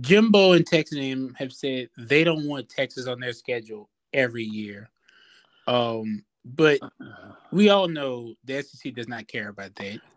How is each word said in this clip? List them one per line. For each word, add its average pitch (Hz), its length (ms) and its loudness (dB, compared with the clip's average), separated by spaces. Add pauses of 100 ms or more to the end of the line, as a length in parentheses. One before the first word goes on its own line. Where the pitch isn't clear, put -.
Jimbo 196 520 6
and 165 140 6
Texas 151 320 0
A 135 120 -4
and 131 200 -6
M 123 80 -20
have 131 140 -8
said 127 440 -6
they 135 280 0
don't 156 220 0
want 139 220 -10
Texas 127 380 -6
on 123 140 -8
their 123 120 -8
schedule 110 560 -10 (240)
every 120 320 -2
year. 107 460 -10 (760)
Um, 113 580 -2 (200)
but 143 360 2 (720)
we 202 180 6
all 196 180 4
know 127 460 -8 (100)
the 131 120 -8
S 139 180 -10
E 120 40 -20
C 135 120 -10
does 117 180 -12
not 113 200 -12
care 107 200 -10
about 98 280 -16
that. 101 240 -12 (160)